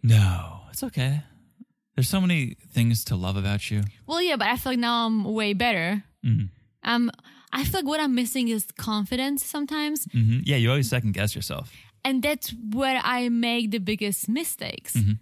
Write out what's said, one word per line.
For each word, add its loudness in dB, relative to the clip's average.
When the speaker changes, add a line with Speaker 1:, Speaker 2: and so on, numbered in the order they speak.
Speaker 1:
No, 4
it's -8
okay. -2
There's 2
so 2
many 2
things 4
to -2
love 0
about -2
you. 0
Speaker 2:
Well, 0
yeah, 2
but 0
I 2
feel -4
like 0
now 0
I'm 0
way 0
better. 0
Speaker 1:
Mm-hmm. 2
Speaker 2:
Um, 0
I -2
feel 0
like -4
what 0
I'm 2
missing 0
is -2
confidence -2
sometimes. -4
Speaker 1:
Mm-hmm. 2
Yeah, 2
you 4
always 0
second 0
guess -2
yourself. -8
Speaker 2:
And 0
that's -2
where 0
I 0
make 0
the -2
biggest -2
mistakes. -4
Speaker 1:
Mm-hmm. 4